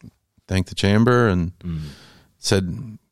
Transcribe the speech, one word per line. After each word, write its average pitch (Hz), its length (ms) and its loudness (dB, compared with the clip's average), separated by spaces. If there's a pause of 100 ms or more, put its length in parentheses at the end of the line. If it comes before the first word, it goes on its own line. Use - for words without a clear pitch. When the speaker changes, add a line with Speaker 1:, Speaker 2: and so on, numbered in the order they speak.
(480)
Speaker 1:
thank 92 200 -2
the - 80 -14
chamber 117 520 4
and 90 320 0
Speaker 2:
Mm. 82 220 -10 (580)
Speaker 1:
said 101 580 -2 (140)